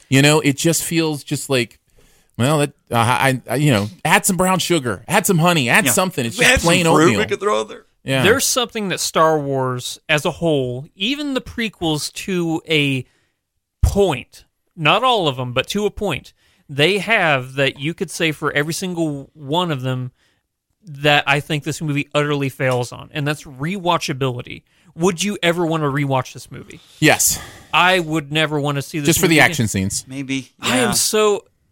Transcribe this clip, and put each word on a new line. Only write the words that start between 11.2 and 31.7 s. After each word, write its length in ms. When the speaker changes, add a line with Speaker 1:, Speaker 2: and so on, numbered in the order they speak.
Speaker 3:
the 80
prequels 720
to 560
a 360
point, 640
not 280
all 240
of 100
them, 160
but 160
to 160
a 60
point, 420
they 300
have 560
that 240
you 140
could 180
say 200
for 200
every 220
single 600
one 380
of 100
them 300
that 440
I 120
think 240
this 180
movie 320
utterly 360
fails 420
on, 220
and 140
that's 160
rewatchability. 1200
Would 280
you 200
ever 220
want 180
to 40
rewatch 460
this 160
movie? 300
Speaker 1:
Yes. 400
Speaker 3:
I 260
would 320
never 280
want 180
to 40
see 180
this 80
Speaker 1:
Just 120
for 80
the 80
Speaker 3:
movie 40
again. 120
Speaker 1:
action 160
scenes. 400
Speaker 2:
Maybe. 420
Speaker 3:
I 180
am 120
Speaker 2:
Yeah. 40
Speaker 3:
so 520